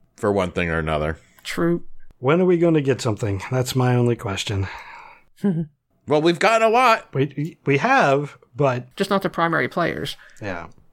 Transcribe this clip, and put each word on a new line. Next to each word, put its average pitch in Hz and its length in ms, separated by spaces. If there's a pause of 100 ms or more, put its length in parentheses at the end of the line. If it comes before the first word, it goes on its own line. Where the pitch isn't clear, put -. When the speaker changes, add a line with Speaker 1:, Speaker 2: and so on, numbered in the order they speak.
(160)
Speaker 1:
for 104 160
one 92 180
thing 87 200
or 80 80
another. 78 400 (260)
Speaker 2:
True. 170 400 (340)
Speaker 3:
When 151 220
are 185 60
we 180 120
gonna 165 220
get 135 220
something? 101 380 (120)
That's 127 240
my 123 180
only 120 220
question. 98 500 (760)
Speaker 2:
<laughs> 170 260 (380)
Speaker 1:
Well, 151 160
we've 170 160
gotten 226 280
a 220 40
lot. 233 420
Speaker 3:
We, 147 540
we 139 120
have, 147 600 (180)
but 127 400
Speaker 2:
Just 190 140
not 196 120
the 180 60
primary 165 400
players. - 480 (240)
Speaker 3:
Yeah. 87 280 (240)